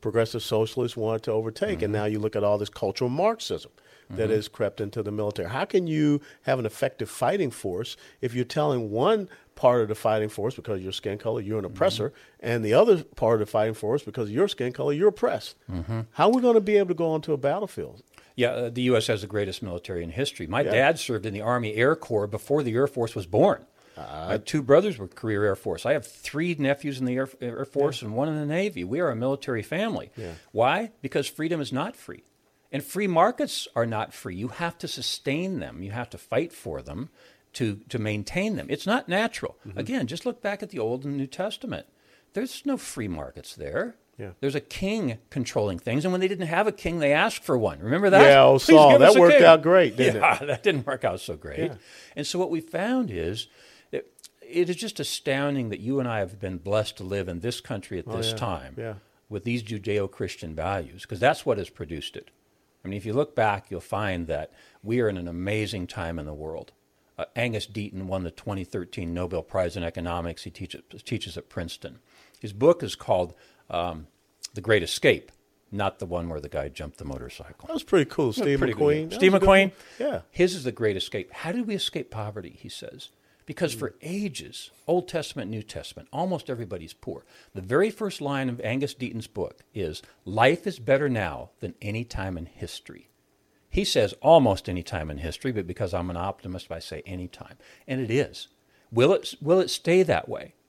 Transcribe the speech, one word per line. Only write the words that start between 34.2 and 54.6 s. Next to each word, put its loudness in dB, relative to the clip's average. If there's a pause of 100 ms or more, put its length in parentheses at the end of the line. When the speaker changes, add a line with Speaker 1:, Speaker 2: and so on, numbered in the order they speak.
Speaker 2:
You -6
have -6
to -8
sustain -4
them. -10
You -8
have -8
to -16
fight -2
for -10
them -10 (460)
to, -4
to -8
maintain -4
them. -8
It's -4
not -2
natural. -4 (100)
Speaker 1:
Mm-hmm. -12
Speaker 2:
Again, -4
just -8
look -6
back -6
at -12
the -8
Old -4
and -4
New -4
Testament. -8 (480)
There's -8
no 0
free -6
markets -10
there. -6 (220)
Speaker 1:
Yeah. -12 (100)
Speaker 2:
There's -2
a 0
king -4 (100)
controlling -2
things. -2
And 0
when 0
they 0
didn't -4
have 2
a -2
king, -6
they 4
asked 2
for 2
one. 0
Remember 2
that? 10
Speaker 1:
Yeah, 12
oh, 10
Speaker 2:
"Please 0 (120)
Speaker 1:
Saul, 12
Speaker 2:
give 12
us 12
Speaker 1:
that 10
Speaker 2:
a 12
Speaker 1:
worked 12
Speaker 2:
king." 12
Speaker 1:
out 12
great, 6
didn't 4
it? 0
Speaker 2:
Yeah, 4
<laughs> -8
that -4
didn't 2
work -4
out -2
so -10
great. -10
Speaker 1:
Yeah. -4 (420)
Speaker 2:
And -6
so -4
what 0
we -2
found -2
is -4 (440)
that -6 (360)
it -2